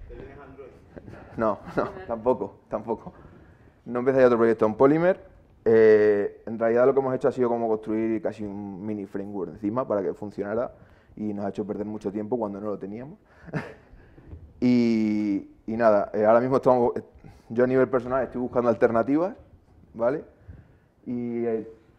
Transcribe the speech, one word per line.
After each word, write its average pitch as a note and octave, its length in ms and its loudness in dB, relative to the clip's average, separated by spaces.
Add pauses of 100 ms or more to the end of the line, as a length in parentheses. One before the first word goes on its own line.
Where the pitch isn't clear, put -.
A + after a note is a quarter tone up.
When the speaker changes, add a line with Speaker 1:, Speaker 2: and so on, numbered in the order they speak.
(500)
Speaker 1:
<laughs> - 880 -20
No, A2 300 0
<laughs> - 80 -16
no, C#3 80 0
Speaker 2:
Ajá. - 80 -6 (160)
Speaker 1:
tampoco, A2+ 480 -2 (140)
tampoco. A2 440 -8 (720)
No A#2+ 140 -6
empezaría C3 280 4
otro A#2+ 100 4
proyecto A2+ 280 4
en G#2+ 100 0
Polymer. D#3+ 440 4 (440)
Eh, G#2+ 840 4
en A2+ 140 -8
realidad A#2 260 2
lo C3+ 80 4
que C3 60 0
hemos C3+ 160 0
hecho C3 120 -2
ha B2 40 2
sido B2 180 0
como A#2 180 -2
construir A2 540 -2
casi G#2+ 220 -6
un G2+ 420 -10
mini G#2 200 -6
framework G2 460 -8
encima A2 360 -4
para G#2 140 0
que F2 120 -4
funcionara G#2 580 -6 (440)
y G#2+ 180 -8
nos G2+ 120 -6
ha G2+ 40 -6
hecho G2+ 160 -6
perder G2 200 -8
mucho G#2+ 260 -8
tiempo G#2+ 260 -6
cuando G2+ 220 -6
no G#2 80 -10
lo G2+ 100 -6
teníamos. A2 400 -14 (340)
<laughs> D#3 80 -8 (1000)
Y, A2 920 0 (160)
y A2 100 -6
nada, G#2+ 380 4
eh, G#2+ 100 2
ahora A2+ 140 6
mismo B2+ 160 2
estamos, B2+ 400 4
eh, - 80 -8 (460)
yo A#2+ 160 2
a - 20 4
nivel B2+ 220 2
personal B2+ 340 -2
estoy B2 180 -8
buscando B2 280 0
alternativas, A#2+ 640 2 (580)
¿vale? B2 300 -2 (840)
Y, A#2+ 400 -6
eh, A2 260 -6 (280)